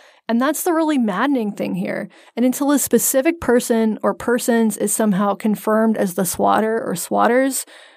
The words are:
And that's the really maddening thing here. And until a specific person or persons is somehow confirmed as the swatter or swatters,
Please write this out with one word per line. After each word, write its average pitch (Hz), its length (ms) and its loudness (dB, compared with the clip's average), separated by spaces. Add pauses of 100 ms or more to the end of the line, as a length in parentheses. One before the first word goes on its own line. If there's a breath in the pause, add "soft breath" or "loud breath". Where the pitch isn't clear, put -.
(280 soft breath)
And 226 120 0
that's 294 220 -2
the 359 100 0
really 311 260 0
maddening 226 540 0
thing 202 220 -6
here. - 340 -6 (280 loud breath)
And 233 80 0
until 254 260 0
a 285 80 4
specific 269 640 0
person 226 600 2
or 202 120 0
persons 233 640 0
is 208 160 -2
somehow 202 420 0
confirmed 214 640 0
as 196 180 -2
the 196 100 -2
swatter 208 580 0
or - 120 -6
swatters, 233 720 0 (320 loud breath)